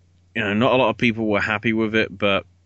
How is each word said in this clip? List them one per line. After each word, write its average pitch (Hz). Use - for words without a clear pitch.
you 113
know, 101
not 117
a -
lot 123
of 110
people 113
were 101
happy 107
with 110
it, 101
but, 98